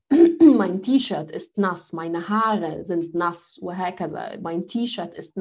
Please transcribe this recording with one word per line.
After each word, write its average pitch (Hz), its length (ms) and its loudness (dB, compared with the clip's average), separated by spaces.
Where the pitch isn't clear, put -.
<clears throat> 320 480 8
Mein 185 200 -2
T-Shirt 202 500 0
ist - 260 -12
nass, 185 360 -2
meine 165 360 -8
Haare 208 540 -2
sind 170 320 -4
nass 175 480 -6
وهكذا. 180 720 -8
Mein 170 260 -8
T-Shirt 233 520 -6
ist - 280 -16